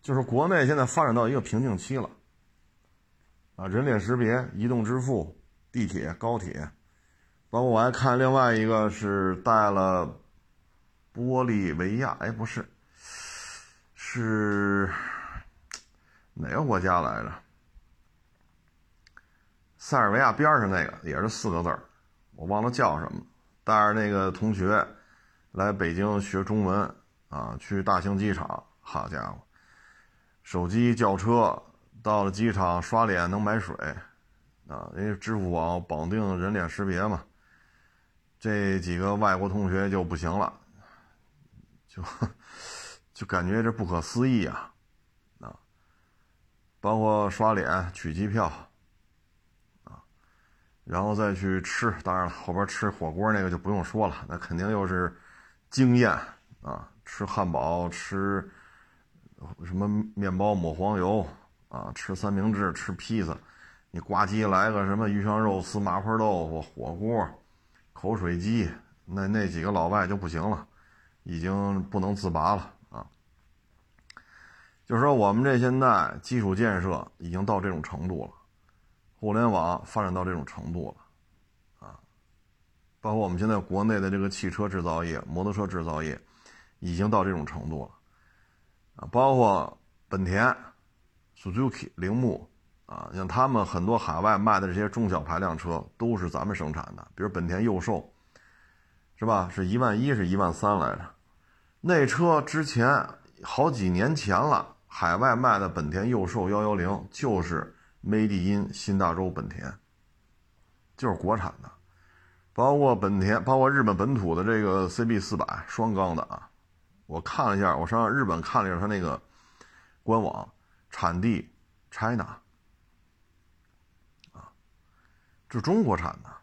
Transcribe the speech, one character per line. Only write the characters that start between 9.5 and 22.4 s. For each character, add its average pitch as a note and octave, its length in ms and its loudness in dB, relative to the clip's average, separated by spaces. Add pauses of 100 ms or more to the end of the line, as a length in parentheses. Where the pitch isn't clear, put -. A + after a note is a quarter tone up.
了 F#2 480 2 (920)
玻 B2+ 320 0
利 G#2 300 2
维 F#2 240 -2
亚， B2+ 220 -2
哎， A2 120 -4
不 A2 140 -6
是， - 240 -10 (1200)
是 G2+ 960 0 (1400)
哪 C#2+ 160 -8
个 A#2 140 -2
国 A2 160 2
家 F2 220 4
来 A1 220 -2
着？ G#1+ 100 -10 (2500)
塞 - 200 -2
尔 G#2+ 140 4
维 A#2 80 4
亚 B2+ 120 6
边 D3+ 180 2
儿 C#3 120 6
上 G2 80 2
那 F2+ 160 2
个， - 80 -8 (100)
也 D2 160 -4
是 G#2 80 0
四 A2 220 -4
个 E2+ 120 0
字 F2 60 -2
儿， - 160 -4 (520)
我 D#2+ 100 -12